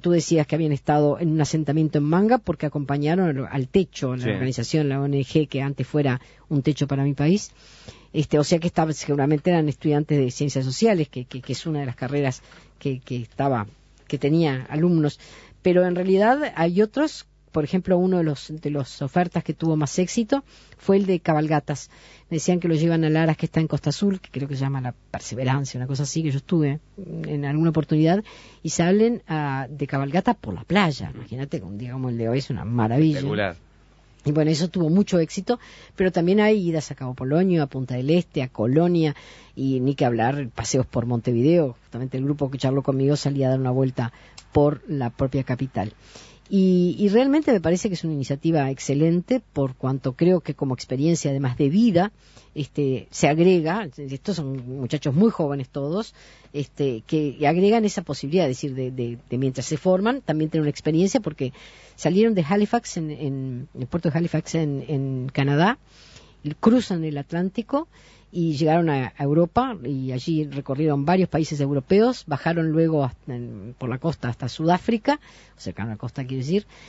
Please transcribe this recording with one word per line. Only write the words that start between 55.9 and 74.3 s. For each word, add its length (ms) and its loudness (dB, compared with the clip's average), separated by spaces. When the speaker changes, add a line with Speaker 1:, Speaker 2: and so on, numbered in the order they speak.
Speaker 1:
este, 520 -4
que 400 -2
agregan 380 4
esa 160 -2
posibilidad, 480 0
es 80 -2
decir, 180 -6
de, 160 -6
de, 280 -6
de 100 -2
mientras 280 -2
se 100 -4
forman, 460 0
también 260 -2
tener 140 0
una 80 2
experiencia, 500 2
porque 320 -6
salieron 400 2
de 140 2
Halifax, 480 0
en, 140 -4
en 580 -6
el 80 -6
puerto 220 -2
de 80 0
Halifax 380 -2
en, 340 -2
en 420 -4
Canadá, 480 2
cruzan 460 0
el 140 -6
Atlántico, 680 -4
y 280 -2
llegaron 320 2
a, 260 -2
a 80 -6
Europa, 580 0
y 300 -6
allí 320 -2
recorrieron 640 -2
varios 240 2
países 320 -2
europeos, 640 2
bajaron 420 -2
luego 360 2
hasta 300 -8
en, 440 -12
por 100 -6
la 80 -4
costa 320 -4
hasta 220 -6